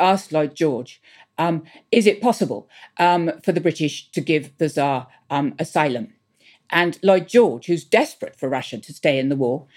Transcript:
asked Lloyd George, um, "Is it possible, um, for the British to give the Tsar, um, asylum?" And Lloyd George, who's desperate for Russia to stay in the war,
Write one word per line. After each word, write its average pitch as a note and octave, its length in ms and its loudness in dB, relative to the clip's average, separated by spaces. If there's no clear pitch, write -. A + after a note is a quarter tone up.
asked F#3+ 320 0
Lloyd D3+ 240 -2
George, C3+ 440 -4
um, E3 240 -2
"Is A3 140 4
it G3+ 140 4
possible, F#3 480 -2
um, F3 360 2
for F#3+ 80 0
the E3+ 80 -2
British D#3 520 -4
to - 80 -6
give C#3+ 380 -4
the D#3+ 100 0
Tsar, C#3 380 -2
um, C#3+ 280 -2
asylum?" C#3+ 560 -4
And F3 320 0
Lloyd F#3 260 4
George, F#3+ 380 2
who's E3+ 180 -2
desperate - 500 0
for - 140 -8
Russia B2+ 300 -6
to - 140 -18
stay C#3+ 260 0
in C3+ 100 -2
the C#3+ 80 -2
war, C3+ 300 -2